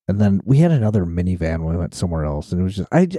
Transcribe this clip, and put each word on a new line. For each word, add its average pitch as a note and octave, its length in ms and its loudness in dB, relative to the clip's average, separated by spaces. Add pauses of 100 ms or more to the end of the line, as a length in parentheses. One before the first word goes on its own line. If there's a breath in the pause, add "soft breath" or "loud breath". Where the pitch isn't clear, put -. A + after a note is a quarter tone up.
And G2+ 120 -2
then G2+ 240 2
we C3+ 140 4
had E3+ 140 4
another G#2+ 340 2
minivan E2+ 580 -2
when D#2+ 100 -2
we E2+ 40 -2
went E2+ 180 -4
somewhere E2 300 -2
else, D2 260 -6
and F2 80 -2
it F#2 60 0
was F#2+ 100 -4
just, F#2 160 -6
I, F3+ 160 4 (120)